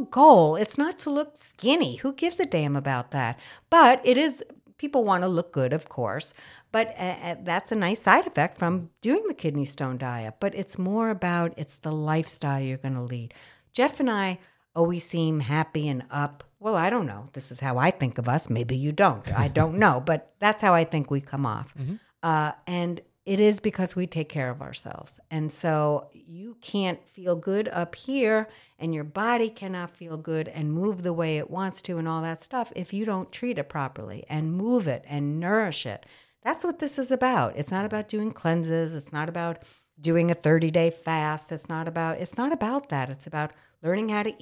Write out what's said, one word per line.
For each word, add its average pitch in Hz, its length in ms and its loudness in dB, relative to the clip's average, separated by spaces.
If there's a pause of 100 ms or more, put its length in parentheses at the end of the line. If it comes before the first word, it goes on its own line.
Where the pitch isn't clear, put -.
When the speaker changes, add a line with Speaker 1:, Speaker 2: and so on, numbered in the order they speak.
Speaker 1:
goal. 214 500 10
It's 208 240 -2
not 330 220 -2
to 302 100 -6
look 294 260 -2
skinny. 240 600 0
Who 269 160 -4
gives 339 260 -4
a 359 80 2
damn 151 300 0
about 139 340 -2
that? 123 300 -2 (300)
But 294 360 10
it 247 100 6
is, 285 280 0 (320)
people 285 260 0
want 185 220 2
to 185 40 2
look 170 240 -2
good, 131 200 0
of 156 160 -4
course. 120 440 -6 (380)
But, 220 260 -2
uh, 180 280 -6
uh, 170 180 -6
that's 180 300 -2
a - 20 -2
nice 196 280 0
side 208 260 6
effect - 280 0
from 175 340 -2 (100)
doing 330 260 2
the 349 80 -4
kidney 147 300 -2
stone 131 340 -6
diet. 120 400 -6
But 196 160 -2
it's - 240 -8
more 214 320 0
about, 175 460 0
it's - 220 -10
the 156 120 -6
lifestyle 156 720 -2
you're 131 160 -4
gonna 131 240 -4
lead. 120 320 -8 (380)
Jeff 262 260 0
and 269 100 2
I 190 300 -2 (400)
always 170 260 2
seem 160 360 0
happy 151 480 -2
and 127 220 -4
up. 143 340 -6 (160)
Well, 214 160 0
I 170 140 2
don't 233 160 0
know. 107 280 -8
This - 180 -12
is 123 80 -12
how 131 180 -2
I 151 120 4
think 131 280 -2
of 120 100 -2
us. 131 200 0
Maybe 120 280 -2
you 143 160 -2
don't. 151 340 2 (180)
I 139 40 0
don't 160 300 2
know. 202 220 6
Speaker 2:
<laughs> 151 100 -2
Speaker 1:
But 156 100 2 (180)
that's 208 240 2
how 202 120 6
I 165 100 6
think 156 260 -2
we 139 100 0
come 139 240 -4 (120)
off. - 200 -12
Speaker 2:
Mm-hmm. 143 200 -6 (260)
Speaker 1:
Uh, 156 300 2 (140)
and 175 340 -4 (260)
it 196 140 2
is 208 200 6
because 185 340 -2
we 180 120 -2
take 160 220 -4
care 135 220 -4
of 139 120 -10
ourselves. - 580 -14 (100)
And 156 220 -4
so 151 600 0
you 185 480 -18
can't 190 400 -2 (160)
feel 180 200 0
good 202 320 -2
up 175 260 -4
here, 220 540 0 (300)
and 165 160 -4
your 151 100 -6
body 220 460 0
cannot 185 400 -10
feel 165 260 -14
good 160 320 -4
and 151 240 -4
move 185 300 -2
the 175 100 -2
way 160 260 0
it 147 120 -6
wants 185 320 -6
to 175 160 -6
and 165 100 -4
all 160 140 -2
that 165 200 -6
stuff 240 320 -6
if - 200 -8
you 208 100 -4
don't 190 260 -4
treat 240 280 -6
it 139 100 -6
properly 127 600 -8
and 156 240 -2 (120)
move 233 240 2
it 120 180 -4
and 143 320 -2
nourish 185 480 0
it. 104 200 -10 (360)
That's 320 220 -4
what 339 140 -4
this 285 200 -4
is 254 120 -2
about. 247 460 2
It's - 200 -6
not 196 80 -2
about 214 240 -6
doing 214 240 -4
cleanses. 165 640 0
It's 147 180 -12
not 151 160 -4
about 170 340 -6 (380)
doing 165 300 4
a 170 40 4
thirty-day 165 560 4
fast. 156 640 -4
It's 160 160 -10
not 160 180 -4
about, 165 320 -4
it's - 200 -6
not 269 140 0
about 277 360 -2
that. 135 220 -4
It's 135 160 -12
about 151 240 -4 (320)
learning 196 260 0
how 208 140 0
to 214 200 -4